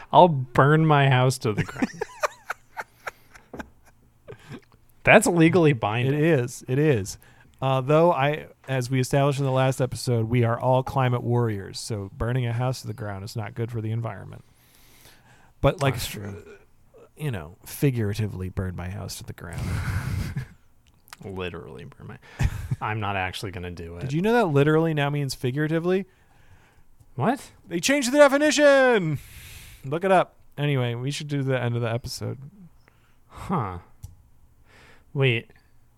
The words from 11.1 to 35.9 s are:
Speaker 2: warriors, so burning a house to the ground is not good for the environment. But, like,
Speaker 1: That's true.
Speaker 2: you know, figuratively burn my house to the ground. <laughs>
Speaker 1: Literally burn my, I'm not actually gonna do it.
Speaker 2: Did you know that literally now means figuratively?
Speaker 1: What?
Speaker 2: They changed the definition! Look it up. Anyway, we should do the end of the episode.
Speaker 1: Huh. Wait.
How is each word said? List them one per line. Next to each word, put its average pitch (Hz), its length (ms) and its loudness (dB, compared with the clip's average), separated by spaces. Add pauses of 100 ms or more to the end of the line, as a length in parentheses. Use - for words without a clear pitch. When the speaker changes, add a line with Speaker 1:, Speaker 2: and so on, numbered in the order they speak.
Speaker 2:
warriors, 110 560 -2
so 101 360 -8
burning 120 300 -4
a 117 80 -4
house 127 280 -4
to 117 60 -14
the 110 60 -8
ground 101 300 -10
is 98 120 -12
not 110 200 -10
good 117 160 -6
for 117 100 -6
the 110 100 -6
environment. 104 520 -8 (1160)
But, 139 200 2
like, 135 140 0
Speaker 1:
That's - 120 -6
true. 101 360 -12 (720)
Speaker 2:
you 151 160 -6
know, 85 240 -8 (100)
figuratively 101 840 -2
burn 92 260 -6
my 90 140 -10
house 98 300 -10
to - 40 -16
the - 100 -14
ground. - 280 -12 (840)
<laughs> - 800 -20
Speaker 1:
Literally 90 600 -10
burn - 220 -20
my, - 100 -18 (640)
I'm 110 200 -4
not 101 160 -2
actually 92 360 -6
gonna 87 200 -10
do 85 240 -14
it. 87 60 -12
Speaker 2:
Did 135 120 -8
you 165 80 -2
know 220 120 0
that 233 140 2
literally 156 460 4
now 143 160 0
means 143 240 -4
figuratively? 160 720 -2 (1120)
Speaker 1:
What? 202 260 -2 (260)
Speaker 2:
They 175 120 -4
changed 254 320 0
the 294 80 4
definition! 269 960 6 (640)
Look 151 200 -6
it 190 80 4
up. 175 240 4 (240)
Anyway, 131 340 0
we 123 160 -6
should 143 180 -8
do 143 140 -2
the 131 180 0
end 120 160 -2
of 120 60 -2
the 117 100 -2
episode. 113 460 -6 (920)
Speaker 1:
Huh. 101 520 -6 (1400)
Wait. 131 340 0 (480)